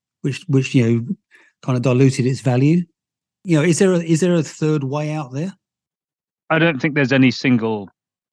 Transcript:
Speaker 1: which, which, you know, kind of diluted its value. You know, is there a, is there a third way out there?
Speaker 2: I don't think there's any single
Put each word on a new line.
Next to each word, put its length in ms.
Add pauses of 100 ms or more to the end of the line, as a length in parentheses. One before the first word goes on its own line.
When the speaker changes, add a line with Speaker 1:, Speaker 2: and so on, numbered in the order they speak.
(220)
Speaker 1:
which, 260
which, 280
you 80
know, 320 (480)
kind 120
of 60
diluted 460
its 140
value. 420 (600)
You 140
know, 60
is 160
there 140
a, 60
is 200
there 160
a 80
third 400
way 280
out 220
there? 200 (960)
Speaker 2:
I 60
don't 240
think 140
there's 180
any 160
single 600 (420)